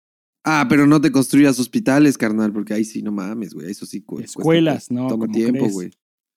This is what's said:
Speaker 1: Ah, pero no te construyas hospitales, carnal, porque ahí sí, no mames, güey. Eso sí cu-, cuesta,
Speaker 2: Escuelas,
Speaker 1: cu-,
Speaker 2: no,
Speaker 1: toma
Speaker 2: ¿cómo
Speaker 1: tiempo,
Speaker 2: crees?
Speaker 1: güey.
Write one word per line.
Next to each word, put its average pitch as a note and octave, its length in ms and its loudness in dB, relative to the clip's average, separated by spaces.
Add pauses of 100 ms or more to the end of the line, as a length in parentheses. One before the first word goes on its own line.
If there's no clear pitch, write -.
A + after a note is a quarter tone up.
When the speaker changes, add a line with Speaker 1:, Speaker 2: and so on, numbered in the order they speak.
(440)
Speaker 1:
Ah, D3+ 260 0
pero C#3+ 160 4
no D3 160 6
te D3+ 100 2
construyas C3+ 480 4
hospitales, C3 600 2
carnal, G#2+ 340 -2
porque G#2+ 220 -6
ahí A2+ 80 -2
sí, A2 180 -10
no G#2+ 100 -6
mames, G2+ 440 -8
güey. E2+ 160 -12
Eso - 160 -16
sí G2+ 140 -14
cu-, - 160 -14
cuesta, - 220 -14
Speaker 2:
Escuelas, D#3+ 500 0
Speaker 1:
cu-, B2 40 -6
Speaker 2:
no, B2+ 140 -4
Speaker 1:
toma A2+ 180 -4
Speaker 2:
¿cómo A2 100 -6
Speaker 1:
tiempo, A#2+ 260 0
Speaker 2:
crees? G#2+ 120 0
Speaker 1:
güey. F#2 180 -10 (460)